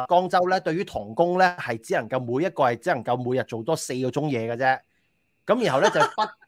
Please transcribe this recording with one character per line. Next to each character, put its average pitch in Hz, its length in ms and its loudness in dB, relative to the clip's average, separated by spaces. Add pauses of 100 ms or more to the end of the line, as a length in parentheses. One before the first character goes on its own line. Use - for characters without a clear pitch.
岡 180 200 4
州 180 220 2
呢， 185 100 2
對 156 140 -2
於 185 100 -2
童 110 300 -8
工 175 240 2
呢， 180 220 4
係 120 200 -6
只 - 140 -6
能 123 160 -2
夠 131 100 -2
每 127 240 -2
一 190 60 -2
個 156 140 0
係 120 160 2
只 175 100 -4
能 131 140 0
夠 123 120 0
每 127 240 -2
日 120 40 -2
做 113 180 -8
多 160 140 0
四 - 180 -8
個 127 160 -2
鐘 139 160 -2
嘢 117 260 -2
嘅 117 60 -6
啫。 135 220 2 (680)
噉 233 180 2
然 170 120 2
後 139 60 4
呢， 208 100 6
就 170 80 0
不 - 160 2 (320)